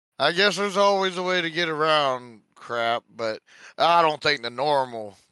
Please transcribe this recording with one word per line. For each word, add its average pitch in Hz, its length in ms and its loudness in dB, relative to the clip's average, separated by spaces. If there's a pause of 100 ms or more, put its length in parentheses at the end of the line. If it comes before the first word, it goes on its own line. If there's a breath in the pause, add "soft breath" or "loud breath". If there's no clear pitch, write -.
(180)
I 143 140 0
guess 185 240 2
there's 196 200 -4
always 196 400 2
a 185 60 -4
way 180 180 0
to 165 100 -4
get 165 180 -2
around 143 760 0 (120)
crap, 117 480 -4 (140)
but 110 240 -4 (360 loud breath)
I 170 260 4
don't 151 200 0
think 147 200 0
the 117 80 -6
normal 123 640 -2 (160)